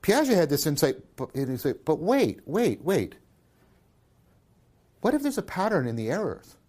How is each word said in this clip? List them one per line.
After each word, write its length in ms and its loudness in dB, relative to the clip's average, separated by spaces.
Piaget 320 2
had 140 4
this 180 0
insight, 300 2
but, 180 -8
and 140 -2
he 80 -4
said, 280 -4
"But 140 0
wait, 480 0
wait, 380 -2
wait. 320 -2
What 140 2
if 80 0
there's 160 -2
a 40 -4
pattern 440 0
in 100 -4
the 140 -2
errors? 460 -6